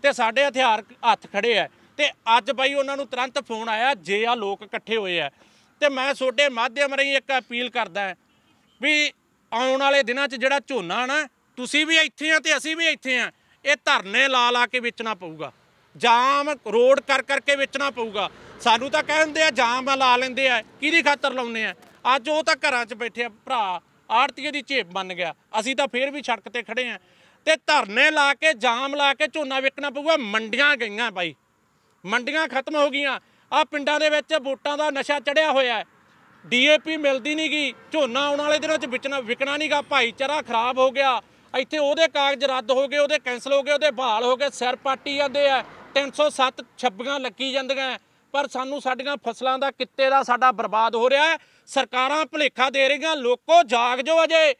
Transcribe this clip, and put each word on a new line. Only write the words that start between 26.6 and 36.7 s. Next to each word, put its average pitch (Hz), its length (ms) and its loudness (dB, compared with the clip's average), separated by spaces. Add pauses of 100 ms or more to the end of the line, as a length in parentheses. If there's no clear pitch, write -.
ਖੜ੍ਹੇ 233 260 -6
ਆ। 208 100 -10 (460)
ਤੇ 311 120 2
ਧਰਨੇ 262 540 2
ਲਾ 285 240 2
ਕੇ, 311 180 2
ਜਾਮ 247 420 -2
ਲਾ 285 200 2
ਕੇ 302 120 -2
ਝੋਨਾ 269 340 -4
ਵੇਚਣਾ 277 300 -2
ਪਊਗਾ। 294 260 0
ਮੰਡੀਆਂ 226 600 0
ਗਈਆਂ 226 340 -4
ਬਾਈ, 175 240 -6 (720)
ਮੰਡੀਆਂ 247 420 -2
ਖਤਮ 277 280 -4
ਹੋ 294 140 2
ਗਈਆਂ। 269 300 -4 (320)
ਆਹ 302 120 4
ਪਿੰਡਾਂ 294 360 -2
ਦੇ 302 100 2
ਵਿੱਚ 302 240 -2
ਵੋਟਾਂ 277 440 -4
ਦਾ 302 120 0
ਨਸ਼ਾ 285 300 -2
ਚੜ੍ਹਿਆ 294 320 2
ਹੋਇਆ 254 260 2
ਹੈ, 180 60 -6 (600)
ਡੀ 240 180 2
ਏ 302 140 6